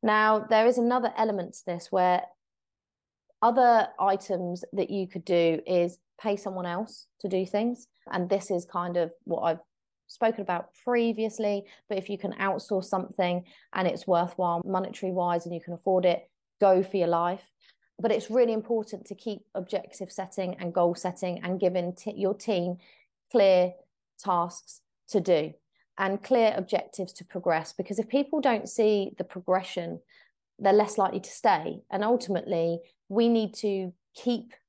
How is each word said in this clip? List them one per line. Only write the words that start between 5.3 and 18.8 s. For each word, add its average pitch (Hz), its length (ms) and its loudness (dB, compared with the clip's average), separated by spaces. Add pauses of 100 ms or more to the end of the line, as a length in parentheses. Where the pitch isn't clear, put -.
is 175 320 0 (220)
pay 208 160 -2
someone 185 320 -8
else 180 400 -8 (120)
to - 80 -6
do 185 200 0
things. 226 400 -2 (240)
And 180 180 -2
this 196 220 0
is 175 120 -2
kind 175 320 -6
of 170 160 0 (120)
what - 180 -4
I've 165 220 -2 (420)
spoken 226 360 -2
about 180 300 -6 (120)
previously, 220 840 -2 (240)
but 208 80 -4
if 190 140 -8
you 202 80 -6
can 190 140 -6
outsource 190 500 -2
something 180 600 -2 (300)
and 185 140 0
it's - 180 -4
worthwhile 175 580 0
monetary 185 480 -4
wise 175 360 0
and 175 80 -8
you 165 60 -8
can 175 120 -12
afford 185 320 0
it, - 240 2 (300)
go 190 240 6
for 190 140 -4
your 170 100 2
life. 170 440 -2 (460)
But 226 140 0
it's 226 180 -2
really 233 240 2
important 214 540 -4